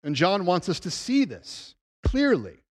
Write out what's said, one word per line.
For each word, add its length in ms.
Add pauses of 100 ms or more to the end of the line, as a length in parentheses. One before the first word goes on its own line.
And 140
John 300
wants 220
us 120
to 100
see 340
this 500 (280)
clearly. 680